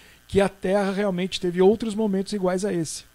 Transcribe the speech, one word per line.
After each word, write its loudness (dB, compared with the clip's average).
que 2
a 2
Terra -2
realmente -2
teve 0
outros 4
momentos -2
iguais 0
a -2
esse. -6